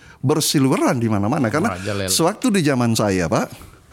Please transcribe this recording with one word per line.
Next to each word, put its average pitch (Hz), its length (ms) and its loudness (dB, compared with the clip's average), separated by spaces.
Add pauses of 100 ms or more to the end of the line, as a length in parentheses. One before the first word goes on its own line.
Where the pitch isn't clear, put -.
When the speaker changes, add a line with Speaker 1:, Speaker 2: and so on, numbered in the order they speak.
(220)
Speaker 1:
berseliweran 151 800 2
di 117 80 0
mana-mana. 110 400 0
Karena 123 240 -2
Speaker 2:
Merajalela. 95 400 -4
Speaker 1:
sewaktu 202 400 0
di 196 80 2
zaman 123 320 2
saya, 101 320 0
Pak, 101 240 -2 (440)